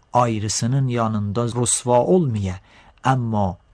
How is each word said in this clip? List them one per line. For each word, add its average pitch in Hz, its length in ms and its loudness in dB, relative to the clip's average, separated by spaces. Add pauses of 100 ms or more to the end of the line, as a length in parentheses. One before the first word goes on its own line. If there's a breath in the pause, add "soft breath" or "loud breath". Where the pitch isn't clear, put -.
(120)
ayrısının 120 760 0
yanında 113 560 -2
rüsva 120 560 0
olmaya. 113 560 0 (480 soft breath)
Amma 110 520 0 (180)